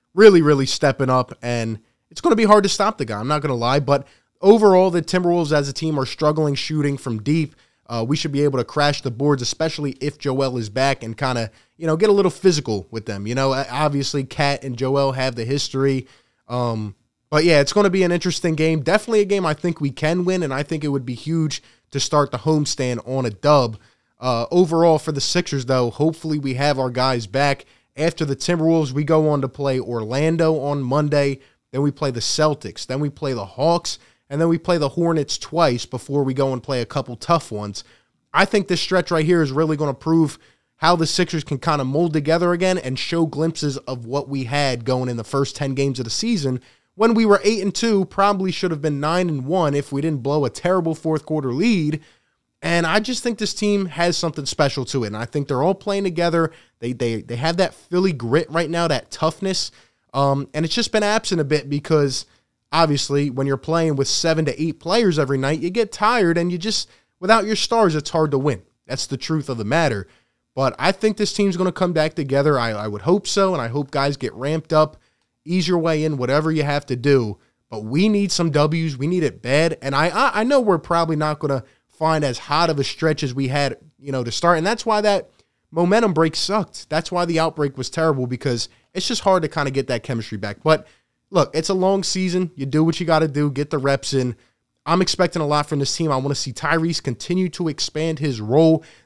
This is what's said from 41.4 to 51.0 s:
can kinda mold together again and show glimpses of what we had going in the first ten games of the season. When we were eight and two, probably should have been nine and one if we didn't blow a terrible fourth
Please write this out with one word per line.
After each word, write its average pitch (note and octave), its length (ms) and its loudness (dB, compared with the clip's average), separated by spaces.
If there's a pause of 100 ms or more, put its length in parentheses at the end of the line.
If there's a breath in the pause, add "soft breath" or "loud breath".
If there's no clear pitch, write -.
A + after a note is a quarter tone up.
can C#3+ 140 -6
kinda D3 260 0
mold D3+ 300 0
together D#3+ 400 0
again F#3 240 0
and C3 200 -6
show E3+ 280 -2
glimpses D3+ 540 -4
of B2 260 -10
what C3+ 240 -4
we C3+ 160 -4
had B2+ 400 -2
going B2+ 240 -2
in A#2+ 80 -6
the A#2 60 -8
first C#3 320 -2
ten C3+ 180 -4
games C3+ 260 -2
of B2 60 -4
the A2+ 60 -8
season. D3 500 -2 (340 soft breath)
When A3+ 180 4
we A3+ 120 4
were G3+ 180 4
eight G#3 200 2
and G3 100 -2
two, G#3+ 320 2
probably G3 460 0
should F3+ 200 -2
have D3+ 100 -6
been D3 180 -2
nine E3+ 300 0
and C#3 160 -4
one D#3+ 280 0
if C#3+ 180 -4
we C#3 100 -4
didn't D3+ 220 -2
blow C#3 220 0
a A#2+ 40 0
terrible F3 460 0
fourth D#3 300 -4